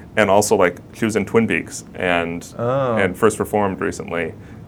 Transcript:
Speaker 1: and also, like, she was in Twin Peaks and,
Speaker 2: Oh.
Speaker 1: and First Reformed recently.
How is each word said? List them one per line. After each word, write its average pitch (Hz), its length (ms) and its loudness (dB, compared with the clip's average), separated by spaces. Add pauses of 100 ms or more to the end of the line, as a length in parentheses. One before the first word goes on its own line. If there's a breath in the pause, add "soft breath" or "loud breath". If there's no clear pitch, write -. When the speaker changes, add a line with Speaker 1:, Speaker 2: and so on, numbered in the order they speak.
(180 loud breath)
Speaker 1:
and 104 120 4
also, 101 280 4
like, 90 220 2 (140)
she - 120 -4
was 107 100 -2
in 101 100 0
Twin 113 220 2
Peaks 82 380 -4 (100)
and, 85 500 -2 (120)
Speaker 2:
Oh. 123 400 -2
Speaker 1:
and 92 200 0
First 107 220 2
Reformed 98 400 -2
recently. 85 540 -6 (340 loud breath)